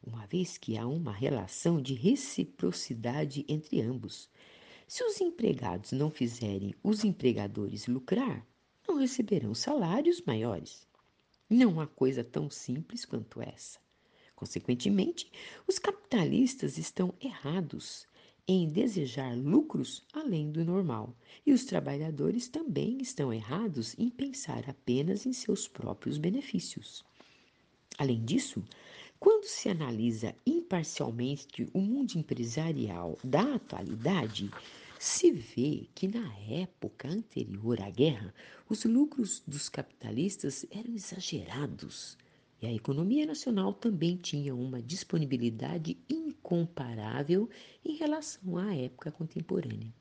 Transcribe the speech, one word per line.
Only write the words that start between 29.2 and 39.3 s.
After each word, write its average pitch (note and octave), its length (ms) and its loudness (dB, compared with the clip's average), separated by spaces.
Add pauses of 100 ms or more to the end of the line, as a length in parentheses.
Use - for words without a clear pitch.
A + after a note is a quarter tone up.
se - 240 -4
analisa A#2 680 0 (120)
imparcialmente C#3+ 1300 0
o F#3 80 2
mundo A#3+ 320 0
empresarial A#2+ 1080 -2
da F#3 340 4
atualidade, A2 960 -2 (480)
se - 340 6
vê B2+ 600 -2
que F#3+ 140 -2
na G3+ 260 -4 (140)
época B2 600 -6
anterior A#2 760 -2
à G2+ 80 -6
guerra, G#2 440 2 (360)
os A3 160 0
lucros A#3+ 600 2